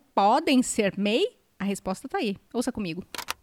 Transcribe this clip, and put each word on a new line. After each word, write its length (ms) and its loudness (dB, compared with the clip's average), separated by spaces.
podem 500 4
ser 340 -2
mei? 400 0
A 60 -4
resposta 420 -6
tá 100 -6
aí. 200 -4
Ouça 180 -2
comigo. 320 -6